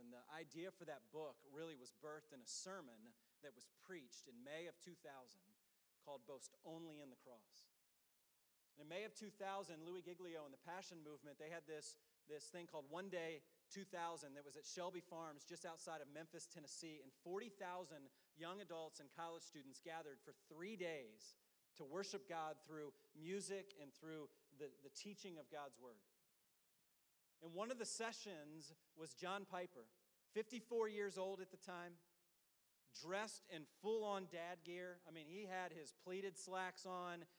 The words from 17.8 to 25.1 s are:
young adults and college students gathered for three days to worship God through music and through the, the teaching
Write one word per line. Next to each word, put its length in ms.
young 240
adults 400
and 160
college 240
students 400
gathered 400
for 240
three 320
days 580
to 20
worship 460
God 260
through 240
music 640
and 120
through 360
the, 80
the 80
teaching 480